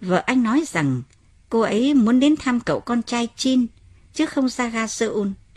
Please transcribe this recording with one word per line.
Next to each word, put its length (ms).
vợ 260
anh 160
nói 240
rằng 360
cô 120
ấy 340
muốn 260
đến 160
thăm 240
cậu 200
con 220
trai 340
Chin, 300
chứ 140
không 220
ra 200
ga 180
Seoul. 420